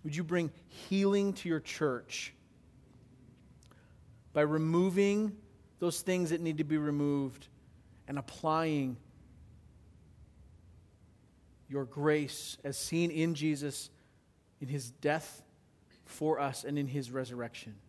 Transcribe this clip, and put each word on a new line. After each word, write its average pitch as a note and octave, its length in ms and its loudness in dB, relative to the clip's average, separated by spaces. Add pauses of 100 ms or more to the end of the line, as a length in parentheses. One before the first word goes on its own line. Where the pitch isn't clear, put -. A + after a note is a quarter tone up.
Would D3+ 140 -4
you F3+ 80 -2
bring E3 260 0 (160)
healing G3 640 2
to G3 160 -6
your D#3+ 140 0
church - 720 -4 (2000)
by D3+ 80 4
removing F#3 960 4 (420)
those E3+ 220 0
things F3+ 300 2
that E3 100 0
need D#3+ 160 -2
to D#3 80 0
be D3+ 120 0
removed C#3+ 720 0 (600)
and C#3 80 -4
applying D3+ 800 0 (2750)
your C3+ 160 -4
grace C#3+ 800 0
as C#3 120 -4
seen E3+ 340 0
in D#3+ 220 2
Jesus, D3 560 -2 (680)
in C3+ 80 -6
his C3 240 -6
death D3+ 500 -2 (600)
for D3+ 340 0
us C#3 280 -2
and C#3+ 120 -2
in C#3 100 0
his B2+ 220 -4
resurrection. A#2+ 680 -8 (140)